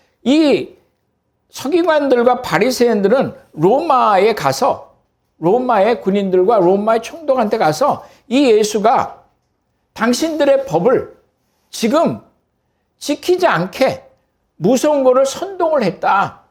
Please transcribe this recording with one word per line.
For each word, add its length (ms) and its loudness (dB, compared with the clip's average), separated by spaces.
이 460 2
서기관들과 880 0
바리새인들은 920 0
로마에 800 2
가서 640 -4
로마의 640 0
군인들과 560 0
로마의 460 2
총독한테 560 -4
가서 440 -2
이 240 2
예수가 720 0
당신들의 720 0
법을 500 -2
지금 520 -2
지키지 480 -2
않게 580 -2
무서운 480 0
거를 240 2
선동을 560 -4
했다. 680 -2